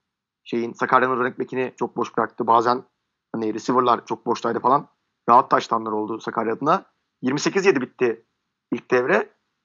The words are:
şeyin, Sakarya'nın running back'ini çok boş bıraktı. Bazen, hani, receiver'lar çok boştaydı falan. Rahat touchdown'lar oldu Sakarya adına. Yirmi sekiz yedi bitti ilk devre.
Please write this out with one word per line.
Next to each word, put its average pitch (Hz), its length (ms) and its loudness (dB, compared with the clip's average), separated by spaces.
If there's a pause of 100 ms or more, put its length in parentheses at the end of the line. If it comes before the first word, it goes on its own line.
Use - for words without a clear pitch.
(440)
şeyin, 117 280 -6
Sakarya'nın 127 440 2
running 123 220 -2
back'ini 127 380 -6
çok - 200 -8
boş 117 200 -6
bıraktı. 113 300 -4
Bazen, 120 380 2 (480)
hani, 110 220 -4
receiver'lar 123 520 0
çok - 200 -8
boştaydı 113 340 -4
falan. 131 280 0 (400)
Rahat 127 220 6
touchdown'lar 113 420 0
oldu 107 280 -6
Sakarya 110 340 -4
adına. 156 300 -2 (380)
Yirmi 147 180 -2
sekiz 175 260 -2
yedi 143 140 4
bitti 120 440 -4 (480)
ilk - 180 -8
devre. 139 400 0 (340)